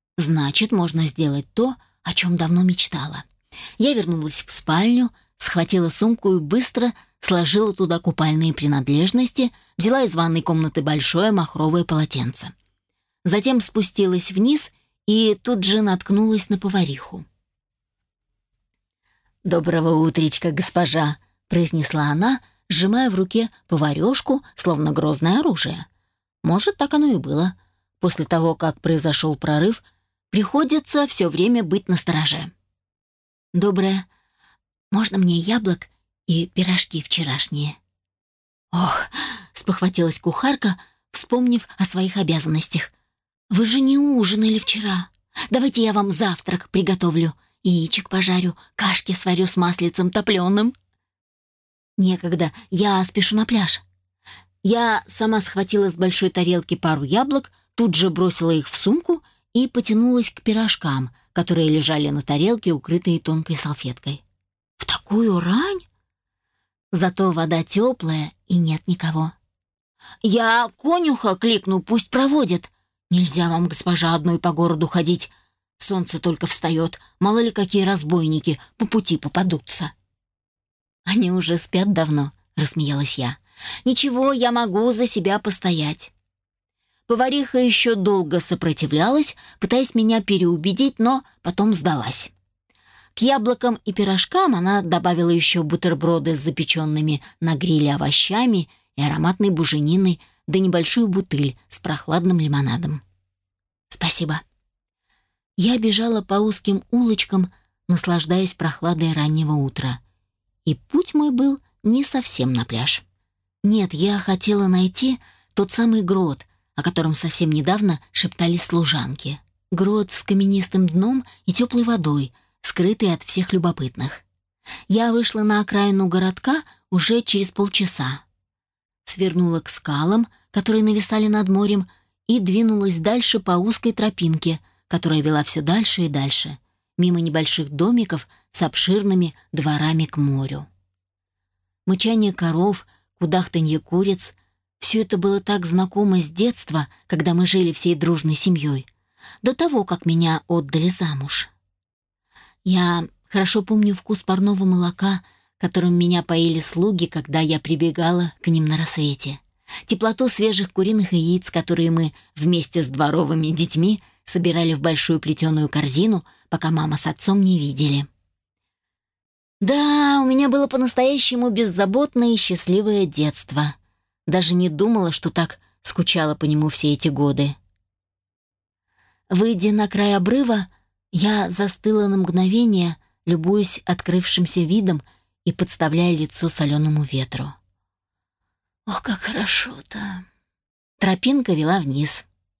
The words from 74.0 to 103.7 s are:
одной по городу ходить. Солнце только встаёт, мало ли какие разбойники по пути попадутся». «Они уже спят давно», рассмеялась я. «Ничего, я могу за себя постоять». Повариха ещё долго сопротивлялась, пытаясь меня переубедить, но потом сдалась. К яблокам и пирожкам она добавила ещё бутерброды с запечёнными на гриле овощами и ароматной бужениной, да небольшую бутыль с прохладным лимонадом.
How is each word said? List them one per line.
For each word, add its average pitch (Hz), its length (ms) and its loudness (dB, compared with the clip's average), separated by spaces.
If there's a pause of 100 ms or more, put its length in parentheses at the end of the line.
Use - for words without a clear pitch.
одной 165 260 0
по 175 120 0
городу 160 360 0
ходить. 170 420 -2 (480)
Солнце 180 420 -2
только 170 280 -2
встаёт, 160 520 -2 (220)
мало 214 200 2
ли 233 100 0
какие 196 320 0
разбойники 160 760 0 (160)
по 220 100 -2
пути 208 300 0
попадутся». 170 800 -2 (1120)
«Они 190 260 0
уже 170 260 0
спят 190 360 0
давно», 151 400 -2 (240)
рассмеялась 143 600 0
я. 127 200 -6 (480)
«Ничего, 262 480 2
я 240 180 0
могу 233 400 0
за 233 160 2
себя 196 320 0
постоять». 165 720 -2 (960)
Повариха 254 520 0
ещё 233 360 2
долго 185 440 0
сопротивлялась, 175 960 0 (240)
пытаясь 247 340 0
меня 226 280 2
переубедить, 185 760 0
но 254 260 0 (200)
потом 202 300 0
сдалась. 143 580 -2 (840)
К - 80 -10
яблокам 240 640 0
и 202 80 -4
пирожкам 208 640 2
она 190 260 2
добавила 175 480 0
ещё 170 340 2
бутерброды 160 720 0
с 139 40 -2
запечёнными 151 800 -2 (180)
на 165 160 0
гриле 147 380 0
овощами 185 760 0 (280)
и 143 80 -2
ароматной 165 480 0
бужениной, 165 680 2 (280)
да 185 120 0
небольшую 185 480 2
бутыль 147 480 -2 (140)
с - 100 -2
прохладным 170 600 0
лимонадом. 143 640 -2 (880)